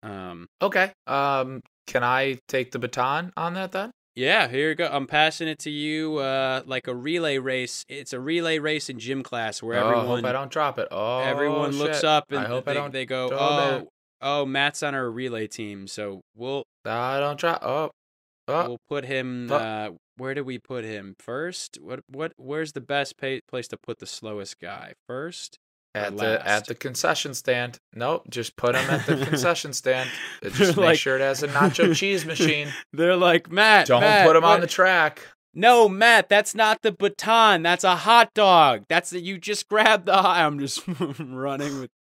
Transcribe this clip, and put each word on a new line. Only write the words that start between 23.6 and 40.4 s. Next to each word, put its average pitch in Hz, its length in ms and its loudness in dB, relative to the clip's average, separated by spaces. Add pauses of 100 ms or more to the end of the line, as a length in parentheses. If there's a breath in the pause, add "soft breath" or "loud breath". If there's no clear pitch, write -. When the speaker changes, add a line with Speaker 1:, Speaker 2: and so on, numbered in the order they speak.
Speaker 1:
to 110 80 -12
put - 220 -12
the - 80 -16
slowest 104 520 -12
guy? 98 340 -14 (140)
First 147 500 -12 (380)
or 107 60 -4
Speaker 2:
At 101 160 -6
the, 110 240 0
at - 40 -10
Speaker 1:
last? 104 220 0
Speaker 2:
the 120 80 -8
concession 143 580 -4
stand. 123 440 -4 (160)
Nope, 123 360 -4
just - 260 -8
put 123 200 0
him 131 140 -2
at 135 160 -2
the 139 200 0
Speaker 1:
<laughs> 123 40 -6
Speaker 2:
concession 156 440 -2
stand. 127 360 -2 (340 loud breath)
Uh, - 60 -6
Speaker 1:
They're - 20 -12
Speaker 2:
just 175 260 2
make 190 80 4
Speaker 1:
like, 165 140 6
Speaker 2:
sure 135 160 0
it 131 60 0
has 135 220 0
a 147 40 -2
nacho 147 480 4
Speaker 1:
<laughs> - 40 -2
Speaker 2:
cheese 196 260 0
machine. 151 440 0 (240 loud breath)
Speaker 1:
they're 170 220 4
like, 175 360 2
"Matt, 202 360 6
Speaker 2:
Don't 123 140 6
Speaker 1:
Matt, 208 240 8
Speaker 2:
put 160 100 8
him 165 80 6
on 165 80 6
Speaker 1:
what?" 175 100 6
Speaker 2:
the 175 60 -2
track. 180 540 2 (320)
Speaker 1:
"No, 226 340 8
Matt, 214 420 6
that's 208 260 4
not 220 260 2
the 220 100 2
baton. 202 680 4
That's 175 220 0
a 185 120 4
hot 220 380 6
dog. 160 560 6
That's 175 220 0
the, 180 100 -6
you 185 160 -8
just 202 300 -6
<laughs> - 20 -20
grabbed 214 380 2
the 196 140 2
hot," 185 220 2